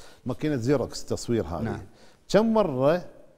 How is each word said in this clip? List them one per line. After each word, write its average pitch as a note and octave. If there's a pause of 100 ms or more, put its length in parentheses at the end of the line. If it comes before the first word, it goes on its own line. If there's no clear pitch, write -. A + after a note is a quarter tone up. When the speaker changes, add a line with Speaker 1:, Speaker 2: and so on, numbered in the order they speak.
(260)
Speaker 1:
ماكينة D3
زيروكس A#2+
التصوير A2
هذه. D#2+
Speaker 2:
نعم. G#2 (480)
Speaker 1:
كم A3
مرة D#3+ (300)